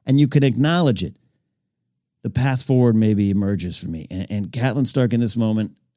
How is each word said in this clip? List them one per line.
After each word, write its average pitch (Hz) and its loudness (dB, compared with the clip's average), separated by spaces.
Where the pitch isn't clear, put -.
and 135 2
you 143 4
can 139 2
acknowledge 139 2
it, - -10
the - -6
path 131 -2
forward 123 4
maybe 107 2
emerges 95 -2
for - -10
me. 82 -10
And, 92 -8
and 101 -6
Catelyn 127 -2
Stark 123 0
in 117 0
this 117 -2
moment, 110 -2